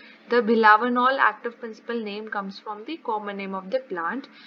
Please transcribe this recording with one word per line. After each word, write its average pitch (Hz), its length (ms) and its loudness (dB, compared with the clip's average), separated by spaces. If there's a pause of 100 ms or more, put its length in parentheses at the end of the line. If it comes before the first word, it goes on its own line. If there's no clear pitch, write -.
(300)
the 240 80 4
bilavanol 233 840 4
active 226 400 0
principle 233 400 -8
name 214 300 -8
comes 196 280 -8
from 214 280 -14
the 302 100 -8
common 208 400 -6
name 196 180 -8
of 190 160 -8
the 254 100 0
plant, 190 500 -6 (180)